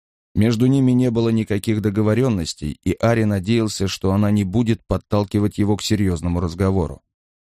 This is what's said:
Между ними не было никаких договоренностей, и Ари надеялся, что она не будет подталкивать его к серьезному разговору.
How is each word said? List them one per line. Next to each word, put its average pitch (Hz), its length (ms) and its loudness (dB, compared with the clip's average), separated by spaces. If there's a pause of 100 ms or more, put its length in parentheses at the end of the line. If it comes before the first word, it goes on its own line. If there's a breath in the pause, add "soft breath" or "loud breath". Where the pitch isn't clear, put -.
(340)
Между 113 320 2
ними 131 260 4
не 123 180 2
было 117 200 0
никаких 107 520 -2
договоренностей, 107 1000 -2
и 92 160 0
Ари 113 240 2
надеялся, 104 640 0
что 95 240 -2
она 104 180 2
не 104 140 2
будет 98 420 0
подталкивать 104 720 -2
его 104 180 0
к 92 60 -8
серьезному 87 580 -2
разговору. 90 640 -2 (520)